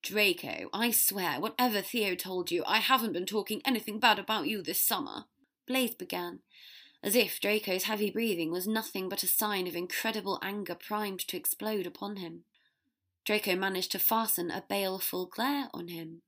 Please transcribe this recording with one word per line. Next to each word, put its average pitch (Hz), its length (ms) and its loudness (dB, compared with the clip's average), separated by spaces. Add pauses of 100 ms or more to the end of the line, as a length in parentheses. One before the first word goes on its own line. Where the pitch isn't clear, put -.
"Draco, 175 720 2
I 233 200 2
swear, 175 480 2
whatever 220 420 2
Theo 202 320 0
told 180 380 -4
you, 170 120 2
I 208 140 4
haven't 226 340 4
been 180 140 -2
talking 202 380 -2
anything 220 340 0
bad 208 220 6
about 196 260 0
you 202 160 -2
this 156 180 0
summer," - 440 0 (420)
Blaise 254 300 2
began, 180 480 -6 (580)
as 208 140 4
if 214 240 2
Draco's 208 420 0
heavy 208 300 0
breathing 170 400 0
was 180 160 -2
nothing 214 400 -2
but 196 160 -4
a - 20 0
sign 202 400 0
of 175 80 -6
incredible 196 680 -2
anger 196 360 -4
primed 208 500 -2
to - 100 -6
explode 208 480 -2
upon 202 320 -8
him. 170 280 -10 (800)
Draco 208 320 2
managed 185 340 0
to 196 80 -2
fasten 214 540 2
a 190 100 -4
baleful 190 640 -2
glare 262 480 -2
on 170 140 -8
him. 165 400 -10